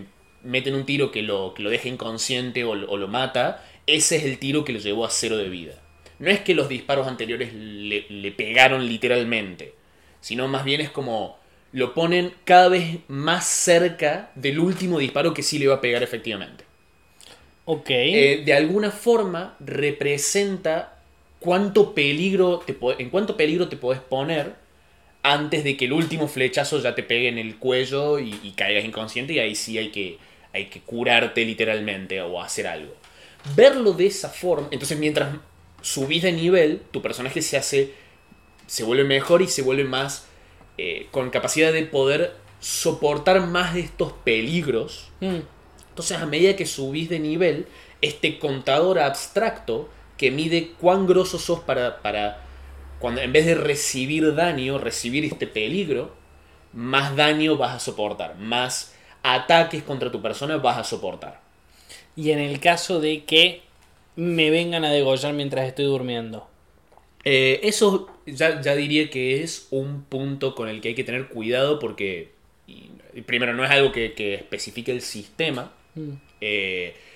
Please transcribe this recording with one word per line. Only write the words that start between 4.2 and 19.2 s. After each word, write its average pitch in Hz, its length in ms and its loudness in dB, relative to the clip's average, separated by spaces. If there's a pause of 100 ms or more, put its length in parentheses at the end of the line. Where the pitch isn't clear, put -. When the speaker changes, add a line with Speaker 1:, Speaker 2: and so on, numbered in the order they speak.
Speaker 1:
el 135 120 -2
tiro 139 260 -2
que 135 100 -4
lo 110 60 -6
llevó 104 260 -2
a 110 40 -6
cero 113 280 -2
de 98 120 -4
vida. 85 240 -12 (460)
No 147 100 -2
es 202 120 4
que 185 120 0
los 147 160 2
disparos 131 380 -2
anteriores 117 460 -6
le, 104 540 -6
le 101 240 -8
pegaron 127 560 4
literalmente, 113 880 -2 (480)
sino 127 260 -4
más 135 160 -4
bien 139 160 -2
es 151 120 -6
como 113 480 -6 (340)
lo 135 220 -2
ponen 175 360 2 (140)
cada 180 240 10
vez 170 380 0
más 156 400 -2
cerca 170 880 2
del 139 240 -2
último 175 400 0
disparo 143 340 0
que 151 80 -4
sí 147 180 -2
le 139 80 2
va 135 80 6
a - 60 -6
pegar 120 220 2
efectivamente. 107 600 -8 (1000)
Speaker 2:
Ok. 156 240 -4
Speaker 1:
eh, 143 560 4
de 147 80 4
alguna 185 380 2
forma 202 680 0